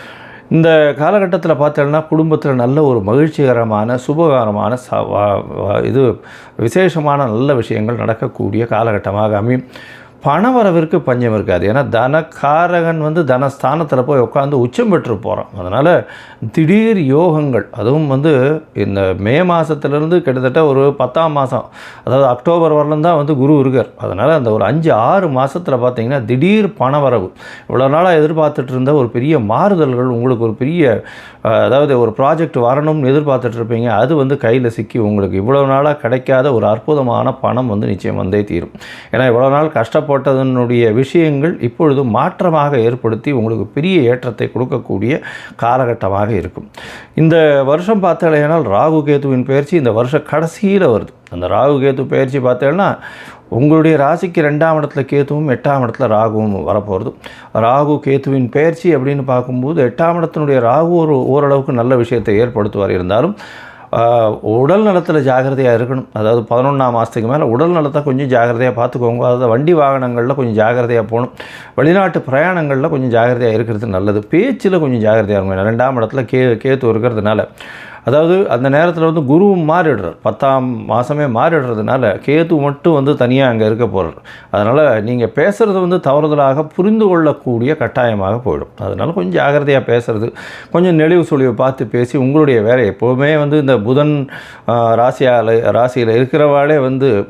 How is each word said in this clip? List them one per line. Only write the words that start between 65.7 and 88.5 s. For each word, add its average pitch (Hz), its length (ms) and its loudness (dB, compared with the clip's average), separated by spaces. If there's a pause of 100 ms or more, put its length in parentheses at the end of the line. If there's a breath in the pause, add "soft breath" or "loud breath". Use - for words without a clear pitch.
இருக்கணும். 123 400 -2
அதாவது 110 280 0 (140)
பதினொன்னாம் 127 480 0
மாசத்துக்கு 113 260 -4
மேல 151 180 0
உடல் 131 240 2
நலத்தை 147 320 0
கொஞ்சம் 139 260 -2
ஜாகிரதையா 120 500 2
பார்த்துக்கோங்க. 120 380 -2
அதாவது 123 300 0
வண்டி 139 280 2
வாகனங்கள்ல 131 600 0
கொஞ்சம் 113 320 0
ஜாகிரதையா 120 360 0
போகணும். 117 280 -4 (440 loud breath)
வெளிநாட்டு 170 560 2
பிரயாணங்கள்ல 147 580 0
கொஞ்சம் 131 340 0
ஜாகிரதையா 120 300 2
இருக்கிறது 113 340 -2
நல்லது. 101 440 -2
பேச்சுல 185 500 0
கொஞ்சம் 117 320 0
ஜாகிரதையா 110 160 2
இருங்க. 95 260 0
ஏன்னா 92 40 -4
ரெண்டாம் 117 380 0
இடத்துல 120 280 -2
கே-, 127 320 0
கேத்து 131 360 0
இருக்கிறதுனால, 107 560 0 (560 loud breath)
அதாவது 165 440 2
அந்த 135 220 0
நேரத்துல 160 420 2
வந்து 165 80 0
குருவும் 160 500 2
மாறிடுறார். 131 520 0
பத்தாம் 127 640 -2
மாசமே 123 380 -2 (120)
மாறிடுறதுனால 123 800 0
கேத்து 165 400 0
மட்டும் 143 340 0
வந்து 139 240 2
தனியா 127 320 2
அங்க 113 160 0
இருக்க 110 200 0
போறார். 95 320 -4 (340 loud breath)
அதனால 113 500 2
நீங்க 117 260 -2
பேசுறது 196 540 0
வந்து 180 200 0
தவறுதலாக 147 640 2
புரிந்து 214 440 0
கொள்ளக்கூடிய 147 720 0
கட்டாயமாக 113 720 -2